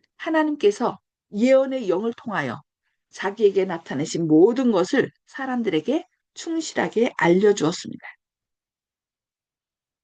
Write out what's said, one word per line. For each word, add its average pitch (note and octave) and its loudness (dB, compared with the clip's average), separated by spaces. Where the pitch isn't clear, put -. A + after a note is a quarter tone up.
하나님께서 D4 0
예언의 C4 2
영을 G#3 -2
통하여 D3 -6
자기에게 G3 0
나타내신 E3+ -6
모든 A3 4
것을 G3 0
사람들에게 B3 -4
충실하게 B3 -4
알려주었습니다. F3+ 0